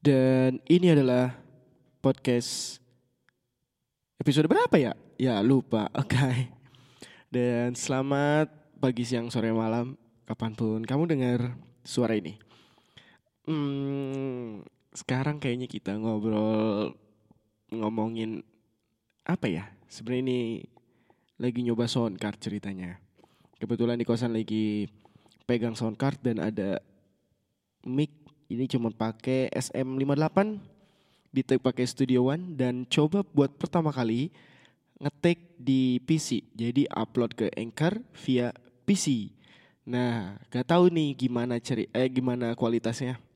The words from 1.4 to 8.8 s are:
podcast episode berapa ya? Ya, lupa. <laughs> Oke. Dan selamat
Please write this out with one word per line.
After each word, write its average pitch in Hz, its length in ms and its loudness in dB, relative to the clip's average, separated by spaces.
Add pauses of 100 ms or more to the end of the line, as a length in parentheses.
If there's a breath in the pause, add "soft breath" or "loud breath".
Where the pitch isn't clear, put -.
podcast - 800 0 (1400)
episode 151 320 4
berapa 466 240 4
ya? 127 160 4 (240)
Ya, 123 240 2
lupa. 117 540 2
<laughs> - 20 -8
Oke. 127 560 0 (800 loud breath)
Dan 123 400 0
selamat 143 800 0 (320)